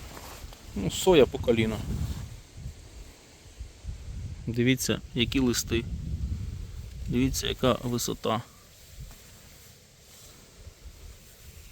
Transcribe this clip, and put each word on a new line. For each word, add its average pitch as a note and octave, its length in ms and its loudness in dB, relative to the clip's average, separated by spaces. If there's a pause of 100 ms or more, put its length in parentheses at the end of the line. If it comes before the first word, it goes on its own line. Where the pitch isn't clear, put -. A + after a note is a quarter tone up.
(760)
Ну, F#3+ 140 -2
соя D#3+ 360 8
по - 120 0
коліно. A2 380 4 (2750)
Дивіться, A#2+ 540 4 (140)
які B2+ 260 2
листи. A#2+ 440 2 (1200)
Дивіться, C3 400 2
яка A#2 260 4
висота. A#2 720 -2 (3250)